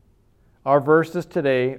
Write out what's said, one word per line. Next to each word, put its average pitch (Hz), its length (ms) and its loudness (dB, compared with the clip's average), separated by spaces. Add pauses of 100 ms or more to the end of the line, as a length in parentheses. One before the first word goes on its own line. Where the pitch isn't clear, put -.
(640)
Our 139 140 2
verses 160 460 0
today 135 540 -2